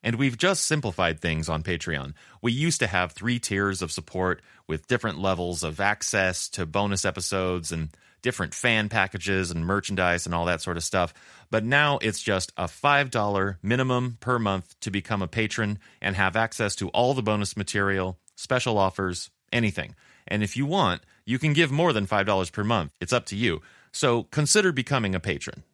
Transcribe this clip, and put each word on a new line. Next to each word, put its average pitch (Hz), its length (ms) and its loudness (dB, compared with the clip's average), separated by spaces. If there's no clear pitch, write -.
And 117 140 0
we've 127 220 2
just 180 280 2
simplified 92 540 0
things 80 280 0
on 80 140 -2
Patreon. 78 520 -4
We 120 100 0
used 151 300 0
to 117 80 2
have 90 240 0
three 120 260 -2
tiers 98 420 0
of 87 120 -4
support 92 500 -2
with 80 220 -6
different 104 320 -2
levels 90 420 0
of 78 160 -6
access 98 720 0
to 92 160 -4
bonus 98 380 0
episodes 92 680 -2
and 80 200 -4
different 101 320 -2
fan 110 340 2
packages 95 600 0
and 82 160 -2
merchandise 92 600 0
and 87 80 -4
all 85 100 0
that 87 180 0
sort 87 140 -4
of 82 80 -6
stuff. 90 280 0
But 110 140 0
now 143 360 2
it's 107 220 -2
just 95 340 0
a 90 120 -2
five 143 420 2
dollar 101 540 0
minimum 123 560 0
per 123 180 0
month 98 420 -2
to 104 120 -6
become 98 300 -2
a 90 60 -2
patron 107 500 -2
and 98 140 -2
have 95 220 2
access 113 400 0
to 98 140 -4
all 123 240 4
the 131 80 -2
bonus 104 340 0
material, 98 640 0
special 123 420 0
offers, 95 520 0
anything. 110 440 0
And 104 160 0
if 98 120 -4
you 139 100 -2
want, 143 360 2
you 123 160 -2
can 156 120 2
give 147 200 2
more 160 200 2
than 104 140 2
five 98 200 2
dollars 95 240 2
per 107 140 -4
month. 104 360 0
It's 90 120 -4
up 123 140 0
to 98 100 -8
you. 101 240 0
So 120 320 2
consider 180 480 2
becoming 123 440 0
a 87 40 0
patron. - 540 -6